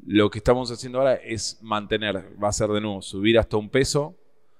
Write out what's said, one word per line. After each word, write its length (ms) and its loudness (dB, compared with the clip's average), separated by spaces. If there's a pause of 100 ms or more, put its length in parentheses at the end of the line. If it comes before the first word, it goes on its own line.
Lo 240 4
que 80 -8
estamos 340 0
haciendo 280 -6
ahora 160 4
es 460 -8
mantener, 800 -4
va 60 0
a 60 0
ser 160 0
de 100 0
nuevo 220 -6
subir 360 2
hasta 200 2
un 120 -4
peso 460 0 (440)